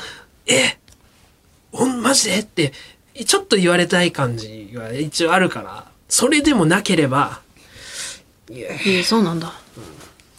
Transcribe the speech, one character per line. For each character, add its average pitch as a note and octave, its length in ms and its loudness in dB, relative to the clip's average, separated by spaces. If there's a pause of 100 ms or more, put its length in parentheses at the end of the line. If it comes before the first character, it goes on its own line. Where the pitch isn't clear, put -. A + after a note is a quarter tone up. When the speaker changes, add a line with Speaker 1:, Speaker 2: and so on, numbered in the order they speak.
(460)
Speaker 1:
「え、 C4 320 2 (920)
ほ - 120 -2
ん、 B3+ 160 -2
マ B3+ 140 2
ジ A3 160 2
で？」 F#3+ 100 0
っ G#3+ 40 -6
て、 D3 280 -2 (540)
ち G4 100 4
ょ G4+ 60 0
っ - 20 -16
と A3+ 120 2
言 F3 120 4
わ F3 80 4
れ F3 100 2
た F3+ 160 2
い E3+ 100 0
感 A#2+ 260 -2
じ A2 360 -14
は A2+ 200 -10
一 D#3 320 -2
応 E3+ 80 2
あ F#3 40 4
る F3+ 120 2
か - 100 -8
ら、 F#2+ 240 -14 (240)
そ - 180 2
れ D4 140 4
で D4 140 4
も F#3 100 4
な F3+ 160 4
け F#3 160 0
れ D3+ 100 4
ば、 C3 360 -2 (1080)
い B2+ 80 -16
や。 G#2+ 120 -12
Speaker 2:
え F#3 300 0
え、 - 40 -2
そ A3 140 2
う G#3+ 40 4
な E3+ 120 0
ん E3 40 -4
だ。 E3+ 140 -8 (880)